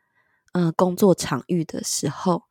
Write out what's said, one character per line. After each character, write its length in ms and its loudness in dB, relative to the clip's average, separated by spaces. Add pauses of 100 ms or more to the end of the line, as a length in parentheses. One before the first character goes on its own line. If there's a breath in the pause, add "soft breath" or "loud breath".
(520)
呃， 220 0
工 220 2
作 200 6
场 320 -4
域 180 0
的 180 -10
时 240 -4
候， 440 -2